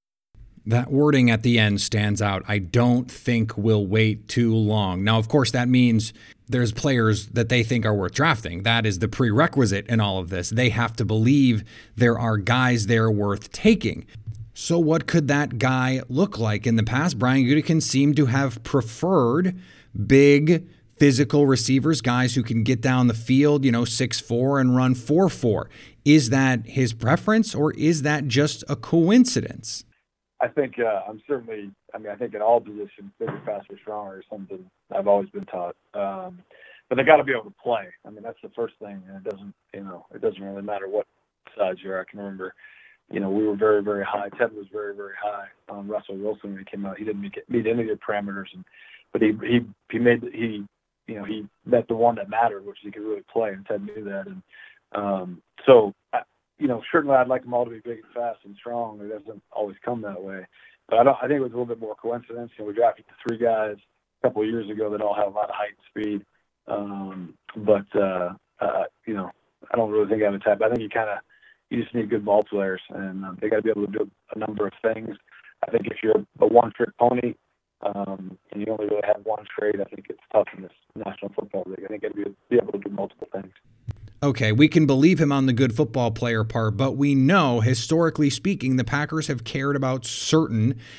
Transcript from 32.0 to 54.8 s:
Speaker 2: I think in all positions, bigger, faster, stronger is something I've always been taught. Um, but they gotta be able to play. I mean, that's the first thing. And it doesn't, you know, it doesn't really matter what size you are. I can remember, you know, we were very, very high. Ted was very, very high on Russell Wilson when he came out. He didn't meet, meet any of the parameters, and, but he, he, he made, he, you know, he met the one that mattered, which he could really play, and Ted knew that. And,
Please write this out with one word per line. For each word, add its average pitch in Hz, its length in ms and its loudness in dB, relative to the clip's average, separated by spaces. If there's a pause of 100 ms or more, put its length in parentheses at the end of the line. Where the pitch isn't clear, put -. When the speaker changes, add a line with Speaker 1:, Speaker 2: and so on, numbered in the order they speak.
Speaker 2:
I 101 40 -10
think 107 180 -8
in 104 80 -6
all 117 180 4
positions, 104 580 -16
bigger, 110 280 -8
faster, 101 360 -10
stronger 101 380 -12
is - 100 -20
something 95 400 -16 (240)
I've 196 140 -2
always 202 220 4
been - 160 -12
taught. 175 320 -8 (160)
Um, 190 460 -8 (500)
but 127 80 -2
they 135 60 2
gotta 147 200 6
be 139 80 -4
able 113 140 -4
to 101 180 -20
play. 110 240 -2 (180)
I 107 40 -20
mean, 104 140 -20
that's 113 200 -14
the 101 60 -16
first 117 280 -8
thing. 101 300 -16
And 95 180 -18
it 113 40 -10
doesn't, 101 240 -14 (200)
you 98 100 -14
know, - 300 -16
it - 80 -14
doesn't 101 220 -4
really 98 180 -12
matter 98 280 -8
what 104 180 -4 (500)
size 92 240 -2
you 95 120 -10
are. 92 80 -6
I - 20 -10
can 104 160 -18
remember, 95 340 -12 (560)
you - 120 -6
know, 98 80 -4
we 107 180 0
were 104 80 -2
very, 104 260 4
very 101 220 -2
high. 101 240 -6 (100)
Ted 113 160 -2
was 101 160 -14
very, 104 240 -10
very 101 240 -14
high 101 300 -8 (220)
on 101 180 -12
Russell 104 300 -8
Wilson 101 340 -8
when 98 80 -12
he 95 60 -18
came 98 200 -10
out. 95 120 -10
He 107 80 -10
didn't 104 160 -6
meet, 101 160 -10 (100)
meet 117 180 -2
any 117 180 0
of 110 40 -6
the 104 180 -4
parameters, 101 480 -6
and, 185 120 -20 (480)
but - 80 2
he, 110 100 4 (120)
he, 120 180 2 (300)
he 117 80 -4
made, 120 240 4 (100)
he, 107 320 -6 (420)
you 117 80 -12
know, 104 80 -10
he 104 240 -10 (180)
met 120 220 0
the 117 80 -4
one 117 200 2
that 101 140 -10
mattered, 107 360 -2
which 98 160 -16
he 104 100 -16
could 107 120 -14
really 104 280 -8
play, 110 200 -2
and 95 140 -14
Ted 104 160 -6
knew 104 220 -12
that. 98 240 -8
And, 95 140 -16 (520)